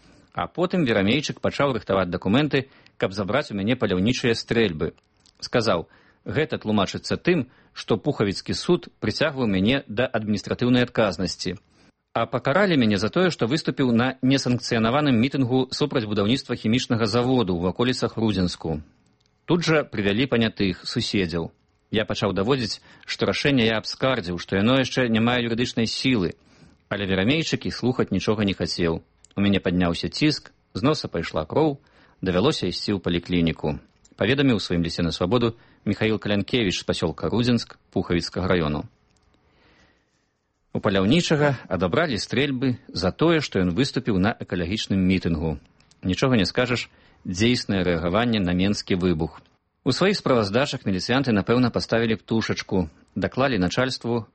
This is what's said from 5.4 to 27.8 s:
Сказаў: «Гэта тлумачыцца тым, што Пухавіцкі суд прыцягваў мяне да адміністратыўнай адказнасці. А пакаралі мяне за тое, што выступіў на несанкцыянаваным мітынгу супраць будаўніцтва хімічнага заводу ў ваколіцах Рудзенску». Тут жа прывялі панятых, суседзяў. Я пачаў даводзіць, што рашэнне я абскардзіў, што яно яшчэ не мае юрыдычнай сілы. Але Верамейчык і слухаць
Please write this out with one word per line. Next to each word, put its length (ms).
Сказаў: 480
«Гэта 340
тлумачыцца 580
тым, 340
што 240
Пухавіцкі 560
суд 340
прыцягваў 500
мяне 380
да 180
адміністратыўнай 800
адказнасці. 720
А 160
пакаралі 480
мяне 180
за 140
тое, 240
што 160
выступіў 400
на 320
несанкцыянаваным 960
мітынгу 560
супраць 320
будаўніцтва 480
хімічнага 560
заводу 480
ў 100
ваколіцах 480
Рудзенску». 640
Тут 220
жа 160
прывялі 480
панятых, 560
суседзяў. 640
Я 160
пачаў 280
даводзіць, 480
што 200
рашэнне 400
я 120
абскардзіў, 600
што 200
яно 240
яшчэ 280
не 120
мае 240
юрыдычнай 400
сілы. 480
Але 180
Верамейчык 600
і 80
слухаць 360